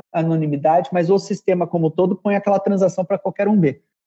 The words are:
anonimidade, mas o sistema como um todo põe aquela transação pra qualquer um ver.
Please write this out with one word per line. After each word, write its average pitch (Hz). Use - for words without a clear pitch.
anonimidade, 160
mas 180
o 196
sistema 185
como 165
um -
todo 185
põe 202
aquela 196
transação 190
pra 190
qualquer 196
um 214
ver. 147